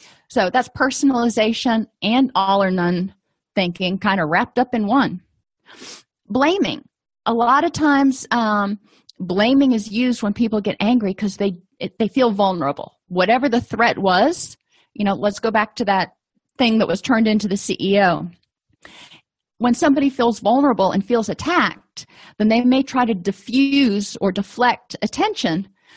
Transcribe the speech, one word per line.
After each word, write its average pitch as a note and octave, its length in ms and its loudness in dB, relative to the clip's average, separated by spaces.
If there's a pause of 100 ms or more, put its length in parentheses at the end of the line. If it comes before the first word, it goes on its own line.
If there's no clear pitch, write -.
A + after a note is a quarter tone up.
(300)
So F#3+ 220 0
that's B3 180 0
personalization A#3 1160 0 (160)
and B3 320 2
all G3 280 2
or F#3+ 80 0
none F3+ 440 -2 (400)
thinking F#3 440 -2
kinda F#3+ 280 -2
wrapped F#3 320 -2
up B3 160 0
in G#3+ 120 -2
one. G3+ 360 0 (1040)
Blaming. C4 560 0 (420)
A - 80 -2
lot A#3+ 320 2
of E4+ 80 0
times, C#4 580 2
um, G#3 480 0 (400)
blaming A#3+ 540 2
is G#3+ 180 -2
used A#3+ 320 -2
when G3+ 120 -2
people G#3+ 260 0
get G3 200 -4
angry G#3 340 0
'cause G3 220 -6
they, G3 240 -4 (180)
it, - 200 -10
they G#3+ 100 0
feel B3 220 2
vulnerable. F#3 760 -2
Whatever G#3+ 420 0
the - 140 0
threat A3+ 360 0
was, G3 600 0 (340)
you G#3 120 -4
know, G3 100 0
let's G3+ 260 -4
go A3+ 100 -2
back G#3+ 260 -2
to A#3 100 -4
that F#3+ 240 0 (480)
thing A3+ 200 2
that G#3 100 2
was F#3+ 120 -2
turned A3+ 280 2
into G#3+ 200 0
the F#3+ 80 -4
C - 240 -4
E G3 200 2
O. E3+ 280 2 (1300)
When A#3+ 180 0
somebody C#4 360 2
feels A#3 300 -2
vulnerable A#3 520 2
and G3 120 0
feels A#3 260 0
attacked, - 760 -4 (320)
then G#3+ 100 2
they A3+ 120 2
may B3+ 220 4
try C4 240 -2
to A3+ 80 0
diffuse G#3 1080 -2
or G3 100 0
deflect A3+ 720 -2
attention A3 640 -2 (280)